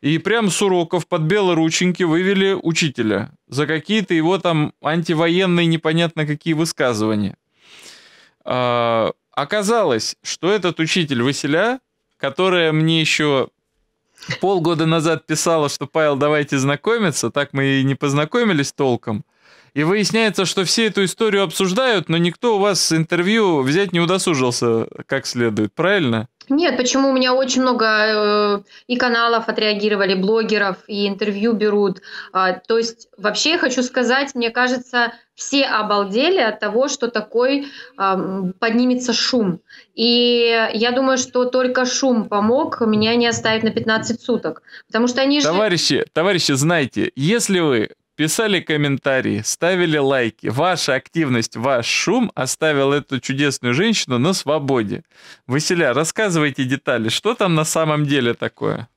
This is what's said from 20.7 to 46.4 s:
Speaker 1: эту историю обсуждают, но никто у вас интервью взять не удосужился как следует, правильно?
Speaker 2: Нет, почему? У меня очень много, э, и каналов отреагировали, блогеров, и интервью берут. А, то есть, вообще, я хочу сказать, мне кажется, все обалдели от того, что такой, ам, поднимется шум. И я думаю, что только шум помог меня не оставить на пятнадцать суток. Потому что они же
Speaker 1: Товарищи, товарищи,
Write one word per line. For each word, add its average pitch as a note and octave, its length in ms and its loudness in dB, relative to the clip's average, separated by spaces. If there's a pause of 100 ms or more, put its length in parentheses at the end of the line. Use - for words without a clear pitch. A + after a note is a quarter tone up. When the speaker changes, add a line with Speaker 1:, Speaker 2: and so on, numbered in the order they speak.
Speaker 1:
эту G3 180 0
историю G3+ 380 0
обсуждают, F#3+ 680 0
но D#3+ 80 0
никто F3 400 0
у G3 40 0
вас G3 320 2
интервью F3 720 2
взять F3+ 300 0
не F3 60 0
удосужился C3 880 0 (200)
как C3+ 200 -4
следует, A2 480 -2
правильно? D#3 540 0 (200)
Speaker 2:
Нет, C#4 280 0
почему? C4+ 320 0
У C4+ 40 2
меня B3+ 220 2
очень C4 280 0
много, A#3 240 0
э, G#3 760 0 (240)
и B3 100 -2
каналов A#3 520 0
отреагировали, G#3 680 0
блогеров, G3+ 600 0 (100)
и G3+ 220 -2
интервью G#3 460 -2
берут. G3+ 480 0 (300)
А, F#3 200 2
то A3+ 260 -2
есть, A3+ 380 -6
вообще, G#3 360 -2
я F4 60 0
хочу C4 240 0
сказать, B3+ 540 -2
мне A#3 140 -2
кажется, B3 640 -2 (200)
все C#4 300 0
обалдели G#3+ 760 0
от A3 220 0
того, A3 260 0
что C4+ 220 -4
такой, B3 580 -2 (300)
ам, F#3+ 640 -2
поднимется B3 520 0
шум. G#3+ 460 0 (380)
И A#3 800 2
я A#3 180 0
думаю, C4 260 0
что B3 280 -2
только B3+ 400 0
шум B3 420 0
помог A3+ 540 0
меня A3 340 2
не A#3+ 100 2
оставить A3+ 380 -2
на A3 60 2
пятнадцать G#3+ 500 -2
суток. - 420 -4 (240)
Потому A#3 220 0
что B3 140 -2
они C#4+ 180 2
же C#4+ 60 2
Speaker 1:
Товарищи, F3 640 2
товарищи, E3+ 400 0